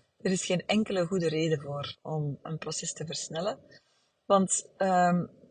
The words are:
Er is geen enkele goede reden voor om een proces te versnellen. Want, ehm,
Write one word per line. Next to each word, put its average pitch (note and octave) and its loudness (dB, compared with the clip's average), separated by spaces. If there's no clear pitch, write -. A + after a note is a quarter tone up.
Er F#3+ -2
is F#3 0
geen F3+ -2
enkele G3 0
goede E3+ 0
reden D#3 2
voor C#3+ -8
om D3 -4
een D#3 -8
proces - -8
te D#3 -8
versnellen. E3+ -6
Want, F#3+ 4
ehm, F3+ 4